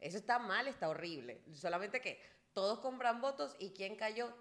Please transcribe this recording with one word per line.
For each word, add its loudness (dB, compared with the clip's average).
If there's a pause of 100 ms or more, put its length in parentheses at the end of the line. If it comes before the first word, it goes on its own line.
Eso -4
está 4
mal, 2
está 0
horrible. -4 (100)
Solamente 0
que -4 (320)
todos 2
compran 2
votos 0
y -4
¿quién -4
cayó? 0 (120)